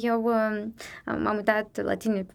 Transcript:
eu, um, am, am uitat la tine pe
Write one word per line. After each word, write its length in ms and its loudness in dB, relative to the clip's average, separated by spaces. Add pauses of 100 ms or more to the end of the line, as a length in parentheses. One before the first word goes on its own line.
eu, 240 2
um, 500 0 (300)
am, 220 -2
am 100 2
uitat 460 0
la 120 0
tine 280 0
pe 120 -12